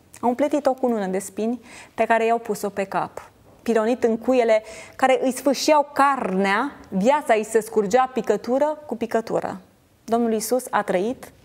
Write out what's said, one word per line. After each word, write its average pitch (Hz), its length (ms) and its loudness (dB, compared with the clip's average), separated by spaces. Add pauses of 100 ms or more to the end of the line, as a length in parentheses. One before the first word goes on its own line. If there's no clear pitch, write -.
(220)
Au 233 80 0
împletit 285 360 0
o 262 80 4
cunună 233 320 -2
de 185 140 -4
spini 226 420 -6 (320)
pe 226 120 0
care 226 200 2
i-au 233 120 2
pus-o 208 320 -6
pe 196 140 -4
cap. - 460 -6 (320)
Pironit 226 420 0
în 226 140 2
cuiele 226 460 2 (320)
care 262 260 2
îi 262 100 2
sfâșiau 285 640 2
carnea, 220 760 0 (180)
viața 247 440 2
îi 214 100 2
se 214 160 0
scurgea 214 540 2
picătură 247 720 0
cu - 100 -8
picătură. 220 680 -4 (440)
Domnul 226 280 0
Iisus 233 360 -2
a - 120 0
trăit, 202 500 -4 (140)